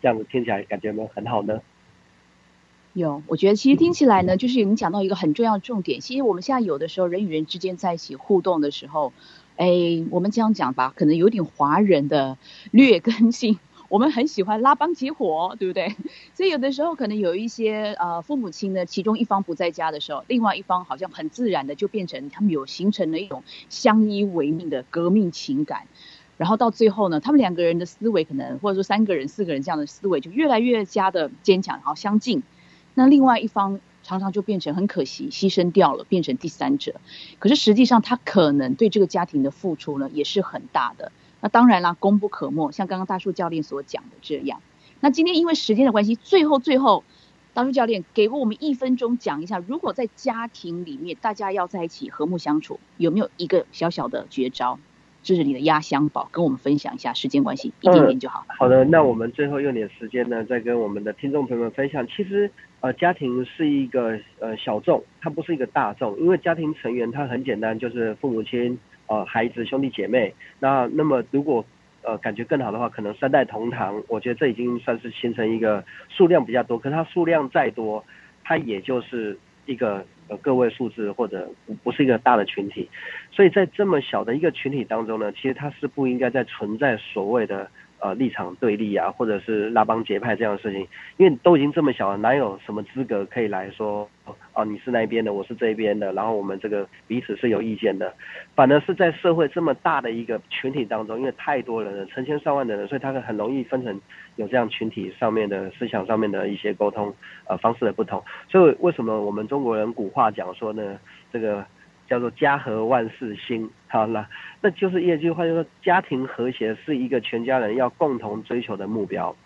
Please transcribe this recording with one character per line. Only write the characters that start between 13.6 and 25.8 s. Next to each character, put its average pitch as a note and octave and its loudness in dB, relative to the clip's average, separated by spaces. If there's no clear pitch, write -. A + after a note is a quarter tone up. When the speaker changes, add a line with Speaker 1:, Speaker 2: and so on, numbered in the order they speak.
Speaker 2:
我 G3 4
们 C#4 4
很 A#3+ 0
喜 G#3 -2
欢 G#3+ -2
拉 C4+ 6
帮 D#4+ 0
结 C4+ -4
伙， F3+ -2
对 F#3+ -2
不 F3+ -4
对？ F3 -2
所 F#4 -2
以 F#4+ 4
有 D#4 0
的 C4+ 0
时 C#4 -2
候 E4+ -2
可 B3+ -4
能 G#3+ -4
有 F3 0
一 A3+ -6
些， G#3+ -2
呃， E3+ -4
父 C#4+ -6
母 A3 -4
亲 G3 -6
呢， F#3 -2
其 F#3 -6
中 A3 0
一 A3+ 0
方 G3 0
不 F3 -6
在 F3 -2
家 D#3+ -4
的 D3 -8
时 D3 -10
候， C3+ -8
另 B3 2
外 G3+ 2
一 F#3 -10
方 F3+ -2
好 C3 -8
像 F3+ -8
很 D#3 -8
自 A#3+ -4
然 C#3+ -2
的 C#3+ -8
就 G3+ -4
变 F#3+ -6
成 C#3 -10
他 - -16
们 G#3 2
有 C#3+ -2
形 F#3+ -2
成 D#3+ -2
了 D#3+ -2
一 G3 -8
种 - -12
相 A3 4
依 G3+ 0
为 E3 -2
命 E3 -4
的 C3+ -4
革 E3+ -2
命 F#3+ 2
情 C4+ -4
感。 - -10